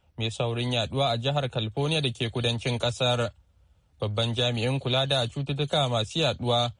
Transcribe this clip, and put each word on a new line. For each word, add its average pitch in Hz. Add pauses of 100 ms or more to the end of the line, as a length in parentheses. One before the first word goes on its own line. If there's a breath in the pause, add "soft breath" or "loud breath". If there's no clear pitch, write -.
(180)
mai 113
saurin 120
yaduwa 123
a 117
jihar 135
California 139
da 139
ke 117
kudancin 120
ƙasar. 120 (680)
Babban 113
jami'in 123
kula 131
da 135
cututtuka 143
masu 117
yaduwa 120